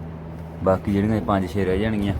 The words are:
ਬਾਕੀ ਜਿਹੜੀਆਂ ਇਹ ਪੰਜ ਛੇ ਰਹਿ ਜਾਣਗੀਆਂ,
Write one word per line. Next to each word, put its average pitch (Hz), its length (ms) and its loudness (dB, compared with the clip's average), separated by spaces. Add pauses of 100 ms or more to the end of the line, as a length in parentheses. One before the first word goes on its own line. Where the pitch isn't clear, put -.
(640)
ਬਾਕੀ 95 300 2
ਜਿਹੜੀਆਂ 107 220 2
ਇਹ 104 60 0
ਪੰਜ 95 280 0
ਛੇ 98 160 0
ਰਹਿ 92 140 2
ਜਾਣਗੀਆਂ, 104 400 0